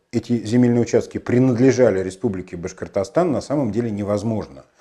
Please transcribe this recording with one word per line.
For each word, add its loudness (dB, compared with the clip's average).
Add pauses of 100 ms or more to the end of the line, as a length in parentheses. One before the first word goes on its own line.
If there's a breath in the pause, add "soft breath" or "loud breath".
(120)
эти -2
земельные 4
участки 0
принадлежали 2
Республике -6
Башкортостан, -4
на -2
самом -4
деле -2
невозможно. -4 (160 soft breath)